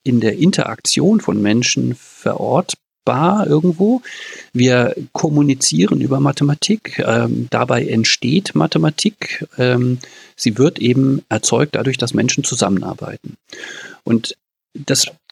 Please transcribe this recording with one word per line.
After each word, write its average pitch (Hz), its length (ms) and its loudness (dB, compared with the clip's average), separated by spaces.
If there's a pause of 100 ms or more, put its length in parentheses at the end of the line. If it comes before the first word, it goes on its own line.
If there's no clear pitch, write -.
in 123 180 2
der 110 160 0
Interaktion 175 840 0
von - 220 -2
Menschen 120 520 0
verortbar 131 1500 -2
irgendwo. 175 560 2 (520)
Wir 123 420 2 (160)
kommunizieren 147 880 2
über 131 180 0
Mathematik, 143 840 0
ähm, 117 460 -2
dabei 123 340 2
entsteht 123 680 0
Mathematik, - 920 0 (120)
ähm, 123 420 2 (360)
sie 113 220 0
wird 147 220 4
eben 135 500 2
erzeugt 117 460 0
dadurch, 127 220 -2
dass - 180 -4
Menschen - 280 0
zusammenarbeiten. 98 920 -4 (680)
Und 117 320 -2 (380)
das - 340 -2 (240)